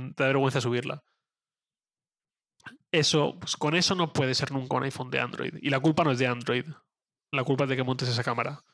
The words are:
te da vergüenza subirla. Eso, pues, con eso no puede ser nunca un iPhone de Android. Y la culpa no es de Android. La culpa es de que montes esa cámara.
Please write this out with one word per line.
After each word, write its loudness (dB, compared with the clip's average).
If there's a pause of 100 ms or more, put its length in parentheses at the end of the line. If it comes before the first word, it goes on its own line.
(140)
te -2
da 4
vergüenza 2
subirla. -2 (1900)
Eso, 2
pues, -6
con 0
eso 2
no 0
puede 0
ser -2
nunca -4
un 0
iPhone -6
de -2
Android. -4
Y -2
la 2
culpa 4
no 4
es 0
de 2
Android. -2 (680)
La 0
culpa 2
es 0
de 0
que 2
montes -2
esa 0
cámara. -2 (120)